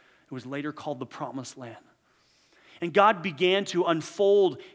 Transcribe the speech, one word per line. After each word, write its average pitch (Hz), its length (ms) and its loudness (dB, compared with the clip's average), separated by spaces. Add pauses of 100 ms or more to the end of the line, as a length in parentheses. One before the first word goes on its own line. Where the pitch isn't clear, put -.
(300)
It - 40 -14
was 123 120 -12
later 143 280 -8
called 147 260 -8
the 131 60 -10
Promised 127 520 -12
Land. 117 200 -16 (1040)
And 170 120 -4
God 196 300 4
began 180 420 0
to 175 200 0
unfold 175 760 2 (140)